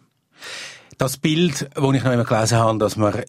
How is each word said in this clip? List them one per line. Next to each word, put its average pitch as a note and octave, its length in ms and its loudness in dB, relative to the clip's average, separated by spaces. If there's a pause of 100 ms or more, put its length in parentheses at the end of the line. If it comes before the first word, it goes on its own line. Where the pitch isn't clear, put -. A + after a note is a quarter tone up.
(960)
Das C#3 220 -2
Bild, D#3 560 0
das C3+ 200 2
ich C3 80 2
noch C3 80 0
einmal A#2+ 140 2
gelesen A2+ 320 2
habe, A2 220 2
dass G#2 180 0
man G#2 320 0